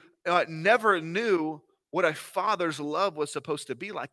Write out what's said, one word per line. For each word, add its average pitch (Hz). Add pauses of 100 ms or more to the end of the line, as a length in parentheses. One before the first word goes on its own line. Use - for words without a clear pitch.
(260)
uh, 175
never 190
knew 165 (300)
what 180
a 156
father's 180
love 156
was 147
supposed 151
to 127
be 180
like 143